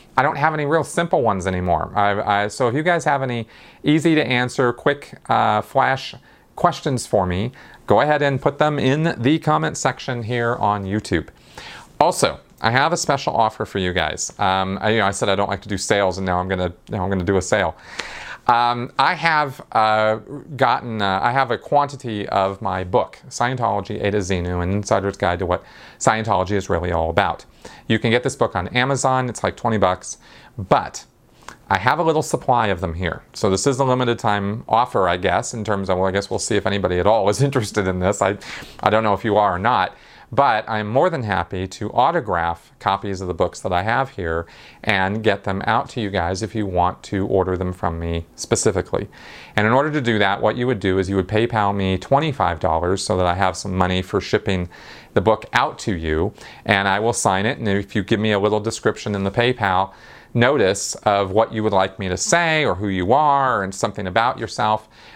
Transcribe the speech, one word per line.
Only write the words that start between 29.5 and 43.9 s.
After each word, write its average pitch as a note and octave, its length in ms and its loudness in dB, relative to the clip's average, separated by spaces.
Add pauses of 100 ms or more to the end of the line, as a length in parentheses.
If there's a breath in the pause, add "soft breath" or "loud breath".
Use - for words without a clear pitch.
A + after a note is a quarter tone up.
twenty A2+ 220 -2
bucks, F#2 400 0 (400 loud breath)
but G2+ 480 0 (640 loud breath)
I G2 80 2
have B2+ 220 0
a E3+ 40 0
little D#3 200 2
supply A#2+ 440 0
of F#2 140 -2
them E2+ 140 -4
here. E2+ 260 -4 (120)
So G#2 180 0
this F#2+ 160 2
is C3 120 2
a C#3 60 2
limited B2+ 320 2
time G#2 500 -2
offer, A2+ 400 2
I F2 100 2
guess, F2+ 360 0
in A2+ 100 -6
terms G2 240 -2
of, F#2 120 0
well, F#2+ 80 2
I F#2+ 40 0
guess G2 200 -2
we'll G#2+ 80 -2
see - 160 -2
if G2+ 100 0
anybody F#2 320 0
at F2 80 2
all G#2 240 4
is G#2+ 120 2
<laughs> C#3+ 60 2
interested G#2+ 400 0
in F#2 120 0
this. F#2 200 0
I, G2+ 180 0 (420 loud breath)
I - 100 2
don't A2 140 2
know G#2+ 100 2
if F#2+ 100 -4
you G#2 140 2
are G2+ 180 4
or F2+ 40 -2
not. G#2 360 0 (360 loud breath)
But A2+ 380 2
I'm G#2+ 180 -2
more C3+ 220 4
than D3 140 -4
happy F#2+ 420 -2
to G#2 260 -8
autograph G#2 840 0
copies G2 420 -2
of F#2+ 80 -6
the F2+ 60 -2
books F2 280 -2
that F#2+ 120 -4
I F2 80 0
have B2 300 -2